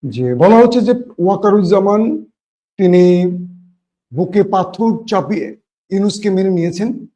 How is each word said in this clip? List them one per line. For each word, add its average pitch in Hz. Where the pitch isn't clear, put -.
যে 123
বলা 180
হচ্ছে 240
যে 220
ওয়াকারুজ্জামান 202
তিনি 180
বুকে 185
পাথর 196
চাপিয়ে 185
ইউনূসকে 202
মেনে 190
নিয়েছেন 175